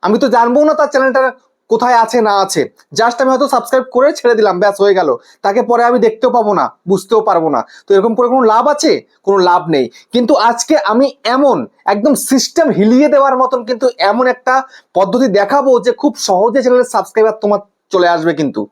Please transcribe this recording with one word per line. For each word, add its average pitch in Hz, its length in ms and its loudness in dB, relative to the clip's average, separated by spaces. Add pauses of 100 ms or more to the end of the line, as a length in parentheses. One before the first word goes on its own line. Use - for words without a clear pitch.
আমি 208 200 0
তো 277 120 0
জানবো 233 320 2
না 311 120 2
তার 294 140 0
চ্যানেলটা 262 300 0 (460)
কোথায় 240 340 2
আছে 233 180 -2
না 214 120 0 (100)
আছে। 185 180 -4 (380)
Just 233 220 0
আমি 262 100 0
হয়তো 262 220 0
সাবস্ক্রাইব 254 320 -2 (100)
করে 262 220 2
ছেড়ে 240 220 0
দিলাম, 208 200 2
ব্যাস, 202 240 0
হয়ে 202 160 2
গেল। 165 100 0 (360)
তাকে 202 240 0
পরে 233 200 2
আমি 247 160 0
দেখতেও 220 320 0
পাবো 214 160 0
না, 156 120 0 (240)
বুঝতেও 196 400 0
পারবো 170 260 0
না। 120 60 -2 (240)
তো - 100 -20
এরকম 208 220 0
করে 240 160 0
কোনো 262 100 2 (100)
লাভ 233 200 2
আছে? 294 180 0 (340)
কোনো 196 120 2 (120)
লাভ 175 120 2 (140)
নেই। 131 100 0 (280)
কিন্তু 240 200 0 (160)
আজকে 240 260 -2 (160)
আমি 254 160 2 (280)
এমন 269 220 2 (360)
একদম 214 200 0 (160)
সিস্টেম 302 380 0 (100)
হিলিয়ে 247 360 4
দেওয়ার 277 280 2
মতন 254 180 -2 (100)
কিন্তু 247 160 -4 (260)
এমন 240 220 0
একটা - 220 -2 (420)
পদ্ধতি 196 300 0 (120)
দেখাবো 262 320 0 (140)
যে 240 60 0 (100)
খুব 294 120 0 (140)
সহজে 214 360 0
চ্যানেলের 247 300 0
সাবস্ক্রাইবার 220 500 -2
তোমার 208 160 0 (340)
চলে 175 220 2
আসবে 165 240 -2
কিন্তু 131 220 -4 (100)